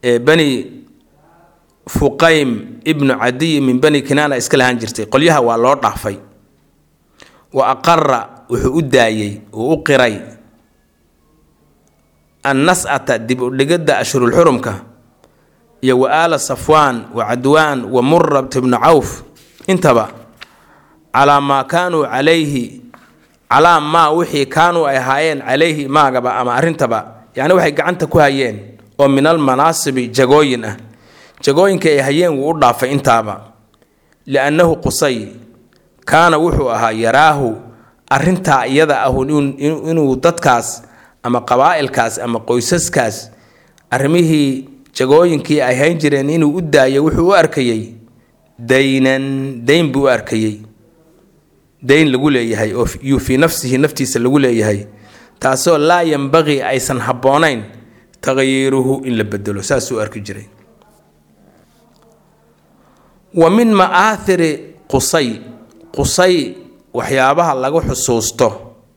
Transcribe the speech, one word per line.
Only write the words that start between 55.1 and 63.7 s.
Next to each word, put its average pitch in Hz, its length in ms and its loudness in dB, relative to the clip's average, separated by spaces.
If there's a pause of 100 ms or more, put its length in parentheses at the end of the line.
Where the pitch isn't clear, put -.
taasoo 135 380 0
laa 170 260 2
yanbaghi, 147 580 0
aysan 127 380 -4
habboonayn, 131 600 0 (580)
tagyiiruhu, 135 880 0
in 120 80 -2
la 110 80 -2
beddelo. 101 400 -8
Saasuu 123 360 -4
arki 107 200 -8
jiray. 104 240 -16 (3000)
Wa 165 160 6
min 226 220 4